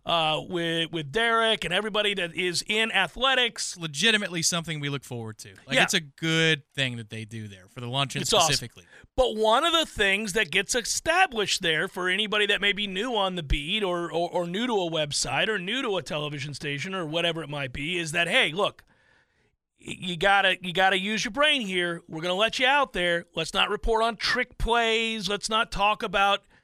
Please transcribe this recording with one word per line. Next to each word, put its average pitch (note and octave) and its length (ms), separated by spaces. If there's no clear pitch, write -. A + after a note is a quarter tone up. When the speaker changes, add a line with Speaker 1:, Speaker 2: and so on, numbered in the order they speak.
Speaker 1:
uh, D#3+ 440
with, E3 420
with D#3 220
Derek A3+ 520
and E3 80
everybody G#3 420
that F3 200
is E3+ 320
in A3 240
athletics. A#3+ 840
Speaker 2:
Legitimately F3 680
something D#3+ 380
we C#3+ 80
look C#3+ 160
forward A2+ 340
to. G#2 120
Like, B3 80
Speaker 1:
Yeah. F#3 80
Speaker 2:
it's E3+ 100
a F3 60
good D#3+ 640
thing B2+ 220
that A2 140
they A2 140
do A2 220
there F#2+ 220
for - 120
the A#2+ 60
luncheon C3+ 360
Speaker 1:
It's - 100
awesome. F#3 140
Speaker 2:
specifically. B2+ 400
Speaker 1:
But A#3 220
one A3 280
of E4+ 80
the E4 140
things G3+ 460
that G3 180
gets F#3 240
established C4 880
there E3 240
for F3+ 220
anybody G#3 380
that G3+ 140
may G3+ 120
be G3+ 160
new G#3 260
on F#3+ 220
the F3 80
beat D#3 400
or, F3 260
or, E3+ 200
or F3 180
new G#3 180
to A#3+ 60
a F3+ 180
website D3+ 560
or G#3+ 140
new G#3+ 200
to A3 160
a E3 60
television D3 520
station C#3+ 380
or F#3 140
whatever E3 380
it C#3 40
might C#3 240
be D#3+ 260
is E3 140
that, E3+ 140
hey, G3 260
look, F3 300
y-, - 200
you F3 180
gotta, F#3+ 460
you F3+ 100
gotta F#3+ 260
use G3+ 280
your A3 60
brain C#4+ 280
here. F3+ 480
We're D#3+ 140
gonna F3+ 100
let G#3+ 260
you B3+ 80
out C#4 280
there. F3 400
Let's D#3+ 180
not F#3+ 160
report A3 340
on A3+ 140
trick - 400
plays. A3+ 720
Let's G3+ 220
not A3 200
talk G#3 320
about, G3 420